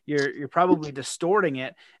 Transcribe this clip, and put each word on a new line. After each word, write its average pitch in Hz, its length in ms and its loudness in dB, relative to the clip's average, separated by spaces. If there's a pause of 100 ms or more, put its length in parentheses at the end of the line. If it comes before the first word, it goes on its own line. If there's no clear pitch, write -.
you're, 143 260 0
you're 139 180 -10
probably 160 440 2
distorting 165 640 0
it 131 200 -8 (240)